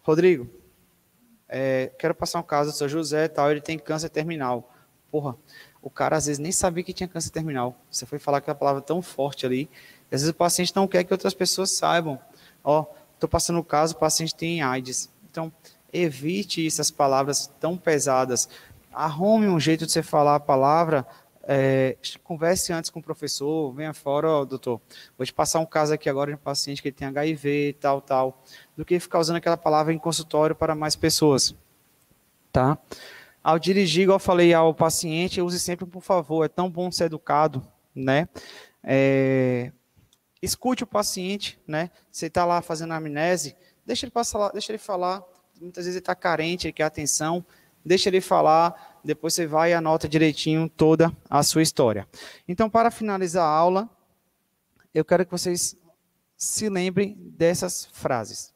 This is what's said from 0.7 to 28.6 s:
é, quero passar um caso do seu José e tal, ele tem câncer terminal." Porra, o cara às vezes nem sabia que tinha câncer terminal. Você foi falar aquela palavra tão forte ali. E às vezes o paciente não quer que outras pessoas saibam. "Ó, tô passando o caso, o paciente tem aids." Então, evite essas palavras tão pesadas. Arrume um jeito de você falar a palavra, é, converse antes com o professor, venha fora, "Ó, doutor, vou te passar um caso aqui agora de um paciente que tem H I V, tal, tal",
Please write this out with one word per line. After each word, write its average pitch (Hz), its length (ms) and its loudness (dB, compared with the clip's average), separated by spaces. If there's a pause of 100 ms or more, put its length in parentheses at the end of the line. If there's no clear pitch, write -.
é, 131 520 -2
quero 160 160 0
passar 170 240 -4
um 165 40 -6
caso 147 280 0
do 147 40 -12
seu 143 140 -2
José 151 360 -2
e 160 40 -4
tal, 147 220 2
ele 147 100 -2
tem 160 160 -6
câncer 156 320 -6
terminal." 147 640 -4 (380)
Porra, 143 260 -4 (440)
o - 80 -16
cara 139 280 0
às 147 80 -2
vezes 147 140 -4
nem 156 120 -6
sabia 180 320 -2
que 180 100 -10
tinha 180 140 -8
câncer 165 220 -8
terminal. 135 500 -6 (100)
Você - 160 -8
foi 147 140 -10
falar 143 200 0
aquela 143 160 -4
palavra 139 260 0
tão 160 200 -2
forte 139 440 -6
ali. 127 240 -2 (400)
E - 60 -4
às 135 60 0
vezes 151 80 0
o 165 40 -2
paciente 175 420 0
não 196 120 2
quer 180 160 2
que 180 100 -2
outras 190 200 -2
pessoas 185 380 -2
saibam. 160 480 0 (440)
"Ó, 147 220 2 (320)
tô 160 100 -2
passando 170 300 0
o 165 60 -2
caso, 160 320 0
o - 20 -18
paciente 160 380 -2
tem 165 260 -4
aids." 127 480 -4 (220)
Então, 165 200 -10 (420)
evite 165 760 -2
essas 151 240 -2
palavras 139 580 0 (100)
tão 165 180 -4
pesadas. 131 720 0 (420)
Arrume 185 560 2
um 175 120 4
jeito 160 260 0
de 156 60 -6
você 160 120 0
falar 147 320 4
a 147 60 2
palavra, 147 680 2 (340)
é, 135 540 2 (260)
converse 175 520 -2
antes 165 160 -6
com - 100 -12
o 156 40 -16
professor, 151 680 -4
venha 147 220 -10
fora, 143 360 -2
"Ó, 147 140 2
doutor, 123 380 -6 (360)
vou 131 80 -4
te - 80 -12
passar 156 280 0
um 160 40 -4
caso 151 280 0
aqui 151 160 -2
agora 143 220 -2
de 151 40 -8
um 147 80 -20
paciente 143 400 -6
que 143 80 -4
tem 139 160 -10
H 139 180 -4
I 160 80 0
V, 143 460 -2
tal, 139 220 0
tal", 131 420 -2 (320)